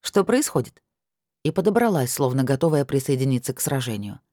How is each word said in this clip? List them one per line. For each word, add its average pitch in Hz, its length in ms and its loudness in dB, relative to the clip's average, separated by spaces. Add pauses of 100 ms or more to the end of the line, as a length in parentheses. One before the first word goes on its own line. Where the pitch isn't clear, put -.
"Что - 220 0
происходит?" 226 580 -2 (600)
И 156 80 0
подобралась, 190 600 2
словно 135 320 0
готовая 139 420 2
присоединиться 135 680 0
к - 80 -8
сражению. 117 580 -4 (140)